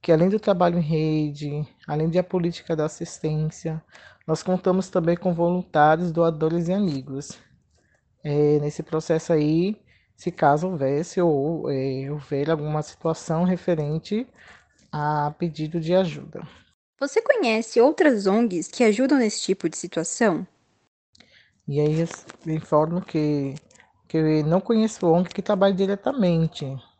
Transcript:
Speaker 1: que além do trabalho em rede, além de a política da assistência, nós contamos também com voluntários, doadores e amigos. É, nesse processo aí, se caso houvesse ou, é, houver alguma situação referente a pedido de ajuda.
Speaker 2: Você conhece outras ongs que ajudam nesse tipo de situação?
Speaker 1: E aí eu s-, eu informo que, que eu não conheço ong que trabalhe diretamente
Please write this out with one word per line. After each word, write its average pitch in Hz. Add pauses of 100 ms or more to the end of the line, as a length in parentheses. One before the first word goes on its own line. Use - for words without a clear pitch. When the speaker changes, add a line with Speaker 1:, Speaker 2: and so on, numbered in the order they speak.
Speaker 1:
que -
além 165
do 214
trabalho 175
em -
rede, 151 (240)
além 151
de 165
a 180
política 170
da 151
assistência, 160 (460)
nós 160
contamos 185
também 170
com 180
voluntários, 170
doadores 165
e 185
amigos. 143 (840)
É, 147
nesse 147
processo 160
aí, 165 (360)
se -
caso 151
houvesse 147
ou, 156
é, 135
houver 147
alguma 151
situação 160
referente 175 (640)
a 147
pedido 156
de 160
ajuda. 170 (580)
Speaker 2:
Você 285
conhece 240
outras 262
ongs 190
que -
ajudam 254
nesse 214
tipo 185
de -
situação? 175 (1200)
Speaker 1:
E 143
aí 151
eu 165
s-, - (180)
eu 160
informo 156
que, 147 (540)
que 160
eu 156
não 165
conheço 220
ong 170
que -
trabalhe 196
diretamente 190 (340)